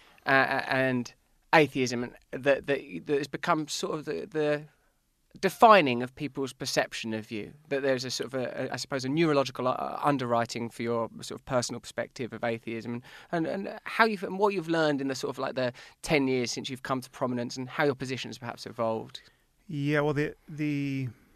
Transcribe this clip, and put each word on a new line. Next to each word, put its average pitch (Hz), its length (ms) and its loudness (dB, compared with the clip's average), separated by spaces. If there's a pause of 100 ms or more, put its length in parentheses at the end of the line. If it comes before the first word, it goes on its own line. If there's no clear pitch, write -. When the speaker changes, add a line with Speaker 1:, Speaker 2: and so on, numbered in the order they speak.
(260)
Speaker 1:
uh, 135 420 4
and 131 460 0 (400)
atheism, 131 500 4
and 120 80 -10 (180)
that, 135 360 0
that, 139 400 -4
that 143 120 0
has 143 80 -4
become 156 400 -2
sort - 280 -6
of 151 100 -8
the, - 260 -6
the 151 320 0 (800)
defining 175 600 8
of 123 120 -8
people's 135 380 -6
perception - 640 -2
of 107 180 -6
you. 104 200 -8 (160)
That 139 140 -2
there's 131 220 0
a 127 60 -6
sort - 220 -6
of 131 80 -4
a, 123 280 -6
a, - 60 -8
I - 20 -6
suppose, 131 280 -6
a 131 40 -4
neurological, 139 580 2
uh, - 360 -2
underwriting 120 680 0
for - 120 -10
your 117 280 -2 (100)
sort - 200 -12
of - 60 -20
personal 123 340 -2
perspective - 520 -8
of 110 120 -8
atheism, 117 580 -4 (300)
and, 165 140 0
and, 196 200 -4
and 208 180 -10
how - 200 2
you've, 208 180 0
and 175 160 -4
what 202 160 2
you've 165 140 -4
learned 151 320 2
in 139 80 -2
the 131 80 -2
sort 131 140 -4
of, 131 80 -8
like, 131 180 -4
the 127 160 -2 (300)
ten 139 260 2
years 123 240 0
since 117 180 -8
you've 127 140 -10
come 131 160 -2
to - 100 -14
prominence, 123 460 -4
and 131 120 -8
how 151 160 -2
your 135 120 2
position 127 320 -6
has 113 100 -12
perhaps - 280 -10
evolved. 113 540 -6 (460)
Speaker 2:
Yeah, 147 360 0
well, 147 120 2
the, 147 200 -2 (140)
the 143 600 -2 (280)